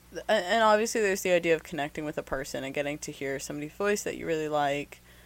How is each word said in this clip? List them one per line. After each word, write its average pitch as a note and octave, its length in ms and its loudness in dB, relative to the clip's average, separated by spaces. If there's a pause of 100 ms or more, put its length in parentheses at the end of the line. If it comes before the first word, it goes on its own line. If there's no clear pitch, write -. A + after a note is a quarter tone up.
(280)
a-, - 40 2
and G3+ 320 4
obviously G#3+ 380 4
there's G3 200 2
the F#3 100 2
idea E3+ 240 6
of D3+ 80 -2
connecting D3+ 400 -6
with D3+ 140 -6
a C#3+ 60 -4
person C3+ 400 -6
and C3+ 100 -8
getting D3 260 -4
to - 120 -10
hear C3+ 280 -6
somebody's D3 320 -8
voice G#3 320 -2
that - 140 -6
you - 80 -10
really D#3 240 -2
like, D3 500 -2 (260)